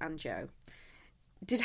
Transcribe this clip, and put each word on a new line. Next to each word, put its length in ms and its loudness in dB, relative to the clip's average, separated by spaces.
and 160 0
Joe, 320 -2
did 200 6